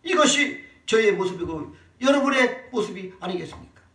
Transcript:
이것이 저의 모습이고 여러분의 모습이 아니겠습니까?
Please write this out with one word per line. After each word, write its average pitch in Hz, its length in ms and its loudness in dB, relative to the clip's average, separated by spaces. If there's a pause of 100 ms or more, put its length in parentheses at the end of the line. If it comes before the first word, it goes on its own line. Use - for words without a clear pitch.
이것이 285 600 2 (220)
저의 220 260 4
모습이고 170 640 -6 (240)
여러분의 269 720 2
모습이 190 480 -6
아니겠습니까? - 640 -10 (120)